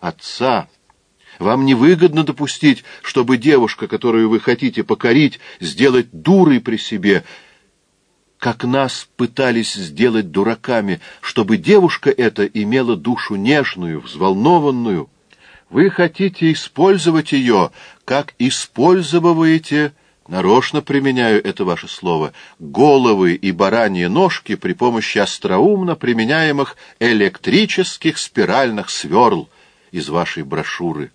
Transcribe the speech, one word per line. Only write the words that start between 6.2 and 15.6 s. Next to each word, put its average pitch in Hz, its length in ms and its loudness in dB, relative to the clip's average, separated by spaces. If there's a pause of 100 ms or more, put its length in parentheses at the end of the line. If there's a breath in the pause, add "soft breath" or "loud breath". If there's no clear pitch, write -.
при 113 160 -6
себе, 98 480 0 (1120 loud breath)
как 120 260 -6
нас 131 520 -2
пытались 120 580 -2
сделать 98 580 -2
дураками, 101 680 -2 (200 loud breath)
чтобы 107 360 -2
девушка 165 540 2
эта 110 340 0
имела 110 520 -2
душу 110 400 -6
нежную, 98 640 -2
взволнованную. 113 1080 0 (640 soft breath)